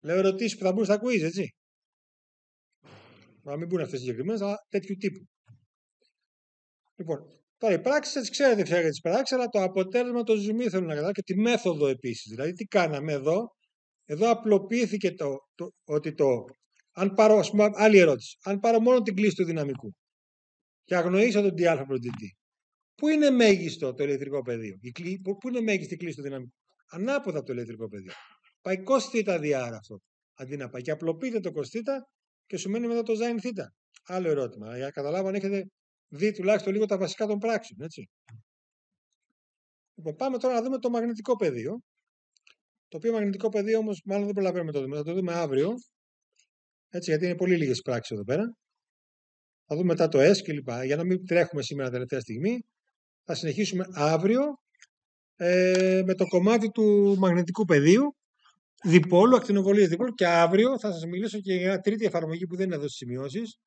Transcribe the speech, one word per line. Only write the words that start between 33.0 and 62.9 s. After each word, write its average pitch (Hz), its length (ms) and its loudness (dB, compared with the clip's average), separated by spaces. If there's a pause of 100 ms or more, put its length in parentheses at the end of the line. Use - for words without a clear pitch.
το 226 100 -2
sin 233 280 -2
θ. - 40 -14 (600)
Άλλο 180 240 -4
ερώτημα, 120 460 -4
για 127 100 -8
να 143 60 -8
καταλάβω 165 360 -4
αν 190 80 -4
έχετε 196 300 -4 (420)
δει 180 240 -2
τουλάχιστον 196 420 0
λίγο 214 120 0
τα 196 120 -2
βασικά 196 300 -4
των 208 100 -2
πράξεων, 220 440 -4
έτσι. 160 280 -16 (1900)
Λοιπόν, 156 200 -10
πάμε 262 220 -4
τώρα 254 160 0
να 233 80 0
δούμε 262 160 -4
το 240 120 -2
μαγνητικό 233 460 -2
πεδίο. 156 460 -4 (1080)
Το - 100 -16
οποίο 226 140 -2
μαγνητικό 208 380 -2
πεδίο 214 280 0
όμως, 214 280 -4
μάλλον 202 200 -2
δεν 202 80 -4
προλαβαίνουμε 180 380 -2
να 143 60 -4
το 135 60 -2
δούμε, 135 120 -8
θα 147 80 -6
το 165 100 -6
δούμε 180 200 -2
αύριο. 156 360 0 (1200)
Έτσι, 180 200 -8
γιατί 156 160 0
είναι 180 100 -2
πολύ 180 220 2
λίγες 131 240 0
πράξεις 117 340 -4
εδώ 104 80 -6
πέρα. 143 200 -2 (1200)
Θα 147 100 -4
δούμε 180 120 0
μετά 165 200 2
το 151 120 2
S 185 180 8
και - 160 -8
λοιπά. 123 320 -6
Για 139 100 0
να 165 80 -4
μην 185 220 -2
τρέχουμε 170 360 0
σήμερα 135 280 -6
τελευταία 123 300 -6
στιγμή, 147 400 -4 (640)
θα 160 120 -6
συνεχίσουμε 180 580 -4
αύριο, 165 480 2 (920)
ε, 185 720 4
με 185 100 2
το 185 100 2
κομμάτι 214 420 4
του 202 500 4
μαγνητικού 180 460 2
πεδίου, 180 520 6 (680)
διπόλου, 180 520 8
ακτινοβολίας 202 520 4
διπόλου, 208 260 -2
και 180 140 0
αύριο 190 520 4
θα 208 120 -4
σας 165 140 -8
μιλήσω 190 340 -6
και 190 140 -4
για 180 140 0
μια 190 120 0
τρίτη 214 260 -2
εφαρμογή 170 400 -4
που 175 100 -10
δεν 190 100 -2
είναι 180 100 -4
εδώ 147 120 -6
στις - 100 -10